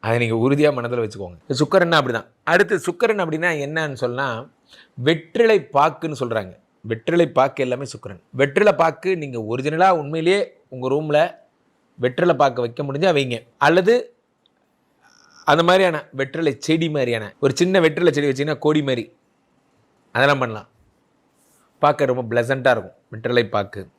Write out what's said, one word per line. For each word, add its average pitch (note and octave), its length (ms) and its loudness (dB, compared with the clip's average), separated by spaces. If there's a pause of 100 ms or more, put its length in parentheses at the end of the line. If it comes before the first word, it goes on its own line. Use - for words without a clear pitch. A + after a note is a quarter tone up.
அதை A2+ 180 -2
நீங்க A2+ 260 0
உறுதியா C#3+ 320 4
மனதுல A#2+ 280 -4
வச்சுக்கோங்க. G2 340 -12 (220)
சுக்கிரன்னா E3+ 400 2
அப்படிதான். A#2+ 280 -4 (240)
அடுத்து F3+ 340 2
சுக்கிரன் G3+ 380 0
அப்படின்னா D#3+ 280 -2 (140)
என்னன்னு D3+ 380 -6
சொன்னா, B2 220 -4 (680)
வெற்றிலை F#3+ 640 2 (140)
பாக்குன்னு D3 480 0
சொல்றாங்க. A2 340 -6 (260)
வெற்றிலை D3 480 0 (100)
பாக்கு C3+ 280 2
எல்லாமே B2+ 180 -4 (100)
சுக்கிரன். G2 360 -16
வெற்றிலை C#3+ 520 2
பாக்கு F3 340 -2
நீங்க C3+ 220 -8 (140)
ஒரிஜினலா D3+ 380 0 (120)
உண்மையிலேயே E3 380 0 (280)
உங்க B2+ 260 -8
ரூம்ல D3+ 260 2 (840)
வெற்றிலை D#3+ 380 2
பாக்கு B2+ 180 0
வைக்க A#2+ 220 -6
முடிஞ்சா D3 360 -2
வைங்க. B2+ 200 -2 (300)
அல்லது F#3 440 2 (1400)
அந்த D#3 160 4
மாதிரியான F3+ 320 2 (200)
வெற்றிலை C#3+ 400 -2
செடி D#3+ 360 0
மாதிரியான A#2+ 320 -2 (180)
ஒரு C3+ 160 2
சின்ன F#3 240 4
வெற்றிலை D#3+ 280 2
செடி C#3+ 180 0
வச்சீங்கன்னா C#3+ 340 -4
கொடி D3+ 240 2
மாதிரி, A#2+ 160 -2 (1120)
அதெல்லாம் C3+ 260 2
பண்ணலாம். A2 240 -8 (1160)
பார்க்க D3 280 2
ரொம்ப B2+ 200 -2
பிளசண்டா B2 440 0
இருக்கும் F#2+ 220 -8 (160)
வெற்றிலை A#2+ 320 0 (100)
பாக்கு. G2+ 260 -4 (180)